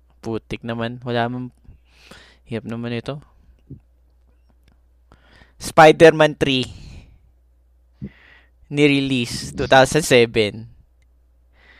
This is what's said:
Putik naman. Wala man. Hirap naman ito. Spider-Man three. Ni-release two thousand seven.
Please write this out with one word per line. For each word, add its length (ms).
Putik 400
naman. 400
Wala 240
man. 240
Hirap 160
naman 320
ito. 240
Spider-Man 800
three. 300
Ni-release 800
two 160
thousand 340
seven. 680